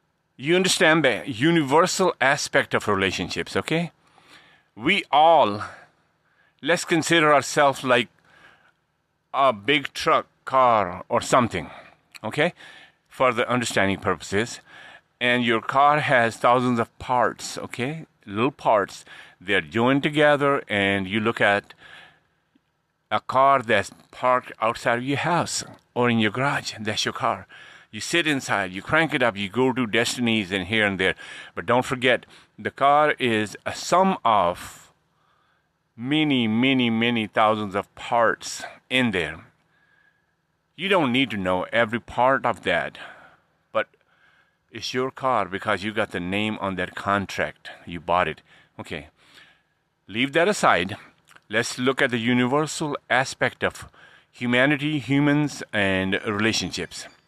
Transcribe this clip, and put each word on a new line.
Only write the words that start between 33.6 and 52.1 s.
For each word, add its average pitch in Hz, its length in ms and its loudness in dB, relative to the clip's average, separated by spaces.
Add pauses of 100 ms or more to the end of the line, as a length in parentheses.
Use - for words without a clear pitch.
a - 80 -6
sum 190 520 0
of 95 640 0 (1040)
many, 135 520 0
many, 123 420 2
many 113 380 0
thousands 107 480 0
of 98 200 -6
parts - 640 -2 (280)
in 127 220 0
there. 80 340 -4 (1300)
You 180 140 -6
don't 160 240 2
need 127 160 2
to 110 80 -6
know 92 340 0
every 113 300 0
part 127 440 0
of 110 180 -2
that, 85 340 -2 (760)
but 110 160 -2 (800)
it's - 240 -12
your 127 160 -2
car 127 360 -2
because 95 380 -4
you 107 100 -6
got 104 180 -2
the 98 80 -6
name 101 400 -4
on 95 160 -6
that 90 180 -6
contract. 98 760 -4 (160)
You 85 160 -12
bought 87 260 2
it. 76 140 -10 (360)
Okay, 76 300 -12 (1000)
leave 127 260 -4
that 165 160 2
aside. 107 480 0 (500)
Let's 117 320 -4
look 131 220 0
at 135 100 0